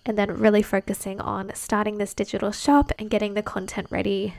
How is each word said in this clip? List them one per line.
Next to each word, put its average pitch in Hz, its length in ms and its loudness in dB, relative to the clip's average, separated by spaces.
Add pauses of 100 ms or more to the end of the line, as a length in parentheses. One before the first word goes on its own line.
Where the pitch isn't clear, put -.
and 220 140 -2
then 202 220 2
really 214 240 6
focusing 196 580 -2
on 196 320 -6
starting 208 460 0
this 202 160 -4
digital 202 360 -2
shop 285 460 4
and 214 120 -8
getting 208 260 0
the 208 80 0
content 190 480 -6
ready 190 480 0